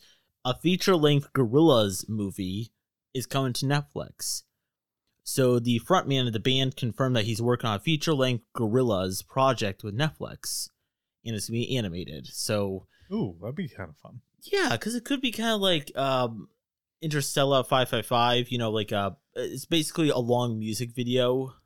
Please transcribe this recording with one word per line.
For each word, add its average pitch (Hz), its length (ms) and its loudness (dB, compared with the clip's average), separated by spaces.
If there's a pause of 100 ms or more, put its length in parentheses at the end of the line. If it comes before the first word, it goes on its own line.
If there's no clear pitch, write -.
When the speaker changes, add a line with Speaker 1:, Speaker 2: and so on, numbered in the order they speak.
(440)
Speaker 1:
a 127 140 0
feature-length 156 760 2
Gorillaz 120 760 4
movie 101 640 -4 (420)
is 127 120 -4
coming 135 280 -2
to - 120 -2
Netflix. - 760 -4 (800)
So 123 380 4
the 117 200 0
frontman 135 460 2
of 117 60 -2
the 107 80 -2
band 131 360 0
confirmed 127 400 -2
that 107 80 2
he's 113 180 -2
working 120 260 0
on 104 80 0
a 95 40 -4
feature-length 135 640 0 (120)
Gorillaz 104 680 0
project 123 580 0
with 104 120 -8
Netflix. - 760 -6 (540)
And 113 120 -6
it's 101 120 -6
gonna 117 120 -4
be 123 160 -4
animated. 87 520 -6
So 101 580 -4 (260)
Speaker 2:
Ooh, 147 280 -6
that'd 110 160 -10
be 175 120 -6
kinda 85 240 -14 (100)
fun. - 180 -18 (220)
Speaker 1:
yeah, 381 340 0
'cause 214 180 -4
it 233 100 -6
could 277 160 -2
be 262 120 -2
kinda 220 240 -2
like, 185 400 0
um, 127 520 -2 (540)
Interstellar 139 600 2
five 127 260 2
five 113 180 -2
five, 123 440 2
you 123 80 -2
know, 113 120 0
like, 107 220 -2
uh, 101 180 0 (240)
it's 120 320 -8
basically 160 420 0
a 135 100 2
long 120 400 0
music 110 340 -6
video. 127 640 0 (120)